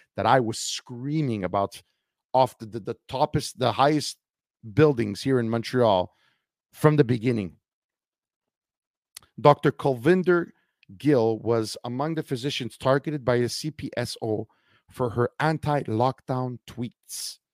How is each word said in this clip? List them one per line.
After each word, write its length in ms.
that 80
I 160
was 180
screaming 840
about 380
off 240
the, 80
the, 160
the 160
toppest, 520
the 140
highest 440
buildings 480
here 180
in 120
Montreal 640
from 240
the 80
beginning. 520
Doctor 320
Kulvinder 760
Gill 440
was 440
among 300
the 80
physicians 560
targeted 440
by 160
the 120
C 200
P 280
S 240
O 260
for 200
her 180
anti-lockdown 1300
tweets. 720